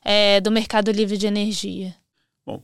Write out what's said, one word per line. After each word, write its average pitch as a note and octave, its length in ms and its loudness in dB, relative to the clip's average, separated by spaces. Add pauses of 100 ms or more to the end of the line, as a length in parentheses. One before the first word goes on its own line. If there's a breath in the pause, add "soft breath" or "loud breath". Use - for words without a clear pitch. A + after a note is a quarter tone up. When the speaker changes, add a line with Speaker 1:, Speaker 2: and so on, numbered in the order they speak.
Speaker 1:
é, G3+ 380 4
do G3+ 80 -2
mercado G#3+ 400 0
livre G#3 280 0
de G#3 100 -2
energia? G3 640 -4 (500)
Speaker 2:
Bom, - 200 -12